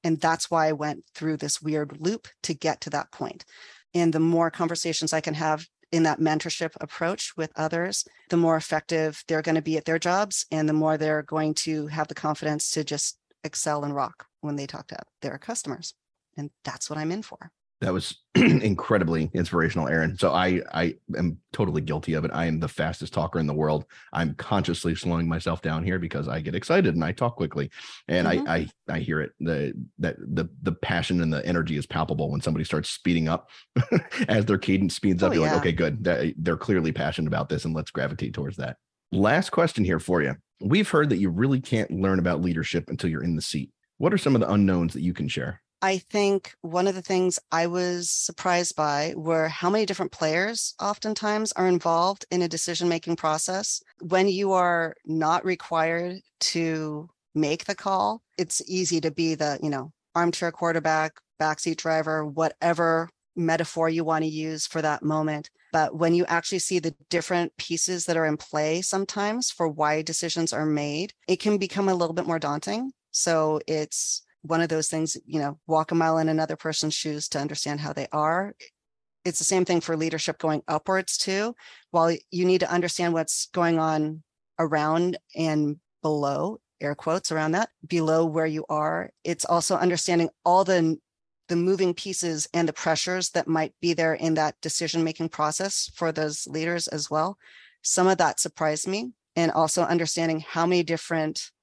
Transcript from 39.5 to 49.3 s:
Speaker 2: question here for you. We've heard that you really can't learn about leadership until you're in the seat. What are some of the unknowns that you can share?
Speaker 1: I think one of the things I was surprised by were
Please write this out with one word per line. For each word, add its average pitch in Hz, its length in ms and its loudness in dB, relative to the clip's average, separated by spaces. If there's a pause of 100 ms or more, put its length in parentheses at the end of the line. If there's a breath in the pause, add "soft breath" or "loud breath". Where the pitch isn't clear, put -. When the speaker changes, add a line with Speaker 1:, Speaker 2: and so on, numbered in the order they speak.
Speaker 2:
question 160 320 2
here 90 160 2
for 87 220 0
you. 69 140 0 (260)
We've 175 280 2
heard 151 200 4
that 104 80 2
you 95 120 2
really 127 320 2
can't 117 300 -2
learn 95 280 2
about 85 220 2
leadership 85 480 -2
until 80 200 -2
you're 73 140 -4
in 85 120 0
the 76 60 -2
seat. - 300 -6 (260)
What 180 160 2
are 196 40 2
some 139 180 2
of 113 60 4
the - 100 0
unknowns 92 420 4
that 67 80 -6
you 87 120 0
can 73 140 -4
share? - 340 -6 (200)
Speaker 1:
I 190 160 2
think 196 640 0
one 180 260 0
of 190 80 0
the 185 60 -8
things 185 360 0 (140)
I 165 160 2
was 175 420 -2
surprised 175 640 0
by 147 400 0
were 160 320 0